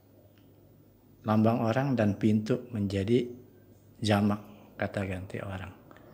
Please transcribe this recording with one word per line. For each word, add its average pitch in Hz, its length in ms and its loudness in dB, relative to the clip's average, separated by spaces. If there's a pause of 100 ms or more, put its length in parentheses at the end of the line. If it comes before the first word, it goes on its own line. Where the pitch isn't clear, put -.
(1300)
Lambang 110 320 4
orang 131 320 0
dan 104 240 2
pintu 110 560 0
menjadi 101 560 0 (720)
jamak, 104 400 2 (400)
kata 101 240 -4
ganti 92 400 -8
orang. 92 260 -10 (440)